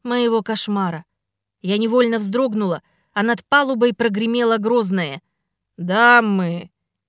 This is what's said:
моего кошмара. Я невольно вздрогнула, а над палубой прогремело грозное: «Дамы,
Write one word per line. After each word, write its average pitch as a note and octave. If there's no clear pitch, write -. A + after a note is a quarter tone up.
моего A#3+
кошмара. G3
Я G3
невольно A3+
вздрогнула, G#3
а G3+
над A#3
палубой B3+
прогремело A3+
грозное: G3
«Дамы, F#3+